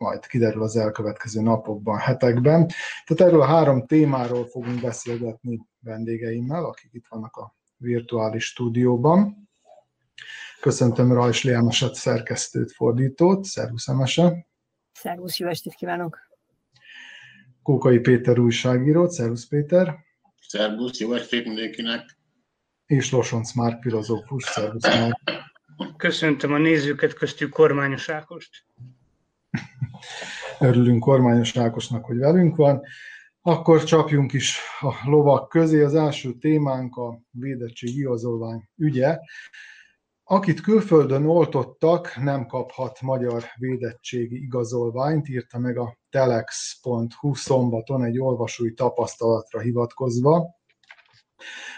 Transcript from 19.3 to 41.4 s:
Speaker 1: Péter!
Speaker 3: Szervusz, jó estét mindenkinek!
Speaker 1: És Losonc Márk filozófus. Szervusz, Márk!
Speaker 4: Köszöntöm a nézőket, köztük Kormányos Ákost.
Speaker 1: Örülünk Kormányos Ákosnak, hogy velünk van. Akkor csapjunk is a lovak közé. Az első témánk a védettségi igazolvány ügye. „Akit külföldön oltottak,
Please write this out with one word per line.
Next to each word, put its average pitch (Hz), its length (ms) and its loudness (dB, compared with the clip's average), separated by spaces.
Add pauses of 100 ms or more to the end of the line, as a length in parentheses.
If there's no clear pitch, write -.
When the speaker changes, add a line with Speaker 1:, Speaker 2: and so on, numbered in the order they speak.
Speaker 1:
Péter! 160 520 0 (500)
Speaker 3:
Szervusz, 107 500 -4
jó 110 140 -4
estét 120 320 -4
mindenkinek! 117 760 -8 (680)
Speaker 1:
És 131 240 2
Losonc 117 440 -2
Márk 117 280 -2
filozófus. 110 600 -4
Szervusz, 110 420 -4
Márk! 117 320 0 (760)
Speaker 4:
Köszöntöm 151 560 -2
a 147 60 0
nézőket, 147 560 2
köztük 147 360 -6
Kormányos 139 580 2
Ákost. 156 560 -12 (2000)
Speaker 1:
Örülünk 120 400 4
Kormányos 120 560 4
Ákosnak, 117 480 -4
hogy 120 140 -6
velünk 160 380 4
van. 143 260 4 (600)
Akkor - 420 4
csapjunk 147 480 2
is - 280 -4 (200)
a 127 300 -4
lovak 143 380 4
közé. 160 340 4
Az 143 120 2
első 147 380 0
témánk 131 640 -2
a 120 240 -10 (100)
védettségi 120 680 -10
igazolvány 113 800 -6
ügye. 147 420 0 (1040)
„Akit 190 360 0
külföldön 151 680 4
oltottak, 160 880 0